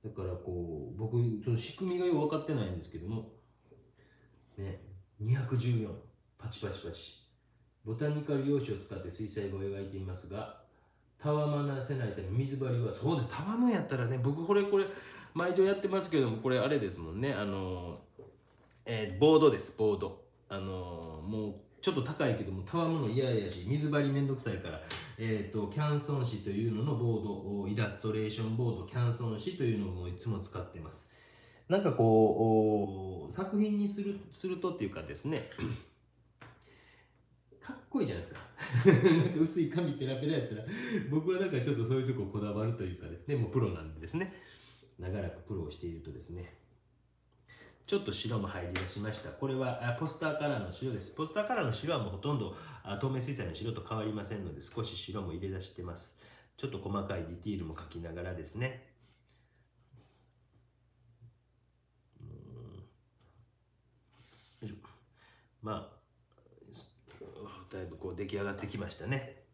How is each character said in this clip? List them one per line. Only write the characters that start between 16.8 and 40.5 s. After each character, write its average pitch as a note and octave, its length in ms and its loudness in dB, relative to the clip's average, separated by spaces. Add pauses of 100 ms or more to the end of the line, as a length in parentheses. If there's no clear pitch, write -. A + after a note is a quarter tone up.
す F2 80 -10
も D#2+ 120 -6
ん G2 80 -4
ね。 C3+ 140 0
あ G2+ 100 0
の、 F#2 600 -4 (840)
え G#2+ 320 -2
ー、 - 20 -6
ボ D#3 180 12
ー - 20 12
ド D#3 100 12
で A2+ 80 6
す、 - 180 -8
ボ G#2+ 200 6
ー - 40 -6
ド。 - 260 -6 (220)
あ G2 120 -4
の、 F2 680 -6
も G#2+ 240 -2
う F#2+ 60 -8 (260)
ち - 80 2
ょ E3 40 0
っ - 20 -2
と B2 80 2
高 C3+ 260 0
い A2 60 4
け - 80 -4
ど F#2+ 80 -4
も、 F#2 100 -4
た - 160 -4
わ E3 100 2
む D#3+ 120 2
の A#2 100 2
嫌 B2+ 220 2
や G2+ 180 0
し、 F2 180 -8
水 D3 220 2
張 D3 120 4
り C#3 100 4
め C#3 100 4
ん C#3 60 2
ど C3+ 80 0
く B2+ 60 -10
さ G#2+ 120 -2
い F2+ 40 -2
か E2 120 -6
ら、 D2+ 140 -8 (340)
え A2 340 -2
ー - 0 -
と、 G#2 220 0
キ D3 60 0
ャ D3+ 120 2
ン D3 80 2
ソ C#3+ 200 0
ン B2 40 2
紙 G#2+ 200 -2
と G2+ 80 -2
い A2 160 2
う G#2 80 2
の A2+ 80 0
の C#3 120 2
ボ A2+ 220 4
ー G2+ 460 -2
ド、 G2 40 -2
イ G#2 80 0
ラ A2 140 2
ス - 100 -8
ト G#2+ 120 -2
レ G#2+ 160 0
ー - 20 -2
シ A2+ 120 -4
ョ A2 60 0
ン A2+ 80 0
ボ A#2 180 2
ー - 40 -2
ド、 F2+ 80 -6
キ - 80 -14
ャ A#2+ 160 4
ン A#2 80 0
ソ A#2+ 100 -2
ン G#2+ 120 -2
紙 F#3 180 -4
と C3+ 60 0
い A#2 120 4
う G2+ 40 0
の F2+ 240 -2
を F2+ 40 -4
い F2+ 120 -4
つ A#2 100 -4
も G2+ 100 0
使 F#2+ 200 -8
っ F2 120 -8
て E2+ 80 -12
ま D2+ 140 -12
す。 - 160 -20 (580)
な F#3+ 120 6
ん G#3 40 2
か C#3+ 100 4
こ G#2+ 1300 6
う、 - 20 -10
お、 - 40 -10
作 G3+ 280 0
品 G#3 200 4
に G3+ 80 2
す G3+ 160 -4
る、 G3+ 160 -4 (120)
す - 160 -8
る F3+ 100 -2
と F3+ 140 0
っ E3+ 60 -6
て G#2+ 80 -2
い - 20 -2
う - 40 -4
か D#2+ 100 -8
で D2+ 140 -8
す - 100 -14
ね、 D3+ 280 -2
<clears throat> - 60 -12 (2000)
か - 120 -12
っ - 40 -12 (120)
こ C4+ 100 0
い F#3+ 60 4
い - 20 -2
じ G2+ 60 -2
ゃ - 20 -2
な E2+ 60 -4
い - 20 -8
で - 60 -12
す - 40 -12
か。 - 60 -12 (480)
<laughs> - 20 12
な E3 40 12 (320)
ん - 80 2
か D#3 80 0
薄 E3 180 2
い D#3 100 4
紙 D3+ 260 0
ペ C3 100 -4
ラ C3 100 0
ペ C#3 120 -2
ラ D#3 100 2
や A#2+ 80 0
っ - 20 -8
た G#2+ 80 -6